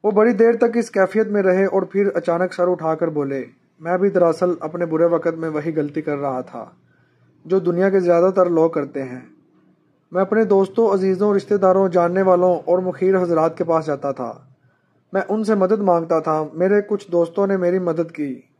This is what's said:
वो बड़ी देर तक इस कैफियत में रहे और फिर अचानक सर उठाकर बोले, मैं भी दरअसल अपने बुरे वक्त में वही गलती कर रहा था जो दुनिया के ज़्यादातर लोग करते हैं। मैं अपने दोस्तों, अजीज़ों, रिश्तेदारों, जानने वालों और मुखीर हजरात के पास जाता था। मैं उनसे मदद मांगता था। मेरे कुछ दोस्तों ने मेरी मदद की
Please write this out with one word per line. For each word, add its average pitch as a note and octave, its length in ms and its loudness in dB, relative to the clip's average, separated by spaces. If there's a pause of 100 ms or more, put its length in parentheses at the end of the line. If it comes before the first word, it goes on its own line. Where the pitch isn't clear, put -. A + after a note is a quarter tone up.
वो G#3+ 80 2
बड़ी A3 200 4
देर A3+ 240 4
तक A3+ 200 2
इस A3+ 140 -2
कैफियत G3+ 380 0
में G3+ 140 0
रहे F#3+ 240 2
और F#3 180 0
फिर G3 320 -2
अचानक E3+ 360 -2
सर F3 160 0
उठाकर D#3+ 420 -2
बोले, C#3 340 -4 (360)
मैं E3+ 180 -4
भी G3 120 2
दरअसल F3 520 2
अपने E3+ 240 -6
बुरे D#3+ 200 0
वक्त E3 280 0
में E3 140 -8
वही D#3 240 -6
गलती D3+ 300 -4
कर D3 140 -4
रहा C3+ 260 -6
था A#2 340 -16 (720)
जो F#3+ 140 0
दुनिया F3 300 0
के F#3+ 100 2
ज़्यादातर F3+ 480 4
लोग E3 260 2
करते C#3 260 -6
हैं। B2+ 220 -10 (920)
मैं F3+ 80 -2
अपने G#3 240 0
दोस्तों, G3 440 2
अजीज़ों, F#3+ 460 0
रिश्तेदारों, F#3+ 560 2
जानने F3 320 2
वालों F3+ 400 4
और F3+ 180 0
मुखीर F#3 360 0
हजरात E3 420 0
के F3+ 60 -2
पास D#3+ 220 0
जाता C#3+ 260 -4
था। B2 180 -8 (840)
मैं F#3 140 -2
उनसे G#3+ 280 0
मदद G3 280 2
मांगता E3+ 380 2
था। D#3 340 -2
मेरे F#3+ 280 2
कुछ G3+ 280 -6
दोस्तों E3+ 360 0
ने G3 100 -2
मेरी F3+ 220 0
मदद E3 320 -4
की C#3+ 220 -8 (280)